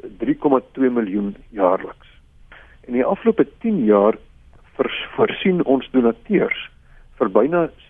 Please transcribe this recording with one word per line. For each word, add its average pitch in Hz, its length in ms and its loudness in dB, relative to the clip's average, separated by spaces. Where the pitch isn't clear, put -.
drie 294 180 -2
komma 135 260 2
twee 131 180 0
miljoen 101 460 -4
jaarliks. 95 580 -2
In 123 60 -8
die 123 120 0
afgelope - 420 0
tien 202 260 -2
jaar 104 320 4
vers-, - 400 -6
voorsien - 500 0
ons 131 260 0
donateurs - 800 0
vir - 120 0
byna 151 400 0